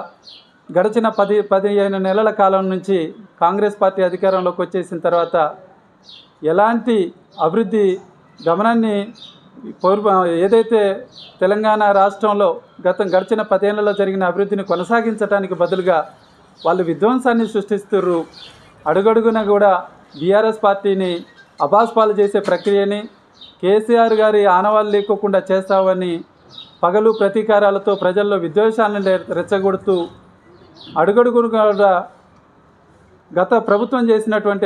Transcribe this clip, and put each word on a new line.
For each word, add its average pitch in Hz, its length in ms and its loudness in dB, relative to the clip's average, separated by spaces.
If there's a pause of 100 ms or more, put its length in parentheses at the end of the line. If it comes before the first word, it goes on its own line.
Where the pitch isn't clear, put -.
(680)
గడిచిన 214 380 0 (120)
పది, 202 160 2 (180)
పదిహేను 196 440 0 (100)
నెలల 214 220 0 (100)
కాలం 190 300 2
నుంచి 190 280 -2 (440)
కాంగ్రెస్ 202 400 0
పార్టీ 190 260 0
అధికారంలోకి 180 540 -2
వచ్చేసిన 175 440 -6
తర్వాత 170 300 0 (1160)
ఎలాంటి 226 460 2 (480)
అభివృద్ధి 208 400 0 (540)
గమనాన్ని 214 580 0 (840)
పూర్వ-, 202 340 2 (280)
ఏదైతే 220 360 2 (600)
తెలంగాణ 214 420 2 (180)
రాష్ట్రంలో 202 480 0 (380)
గత, 180 120 -2 (160)
గడిచిన 214 260 0 (120)
పదేళ్లలో 208 480 0
జరిగిన 190 300 -2
అభివృద్ధిని 196 420 -4
కొనసాగించడానికి 202 920 -2
బదులుగా 175 360 0 (600)
వాళ్ళు 180 300 0
విధ్వంసాన్ని 233 600 0
సృష్టిస్తుర్రు. 190 640 -2 (680)
అడుగడుగున 220 540 2 (140)
కూడా 202 200 4 (460)
బీఆర్ఎస్ 214 480 0
పార్టీని 196 440 0 (480)
అబాస్పాలు 220 580 2
చేసే 202 300 2
ప్రక్రియని, 202 500 0 (640)
కేసీఆర్ 220 600 2
గారి 214 200 4 (140)
ఆనవాళ్ళు 208 400 2
లేకోకుండా 202 440 0 (120)
చేస్తామని 190 600 0 (720)
పగలు 214 360 2
ప్రతీకారాలతో 202 760 2
ప్రజల్లో 190 480 0
విద్వేషాలను 208 640 0
లే-, 185 180 0 (140)
రెచ్చగొడుతూ 190 580 -2 (1000)
అడుగడుగున 233 560 2
కూడా 208 380 2 (1400)
గత 180 220 0 (140)
ప్రభుత్వం 226 420 0
చేసినటువంటి 208 560 0